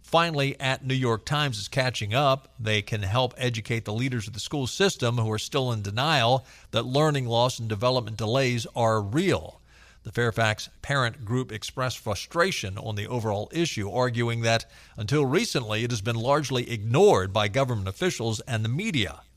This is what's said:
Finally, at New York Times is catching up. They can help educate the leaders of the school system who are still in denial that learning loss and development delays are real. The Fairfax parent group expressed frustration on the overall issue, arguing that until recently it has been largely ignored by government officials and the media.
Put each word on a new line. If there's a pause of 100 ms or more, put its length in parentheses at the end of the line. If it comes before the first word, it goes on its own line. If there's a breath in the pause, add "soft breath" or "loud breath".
Finally,
at
New
York
Times
is
catching
up.
They
can
help
educate
the
leaders
of
the
school
system
who
are
still
in
denial (260 loud breath)
that
learning
loss
and
development
delays
are
real. (480 soft breath)
The
Fairfax (120)
parent
group
expressed
frustration
on
the
overall
issue,
arguing
that (300 loud breath)
until
recently
it
has
been
largely
ignored
by
government
officials
and
the
media. (180)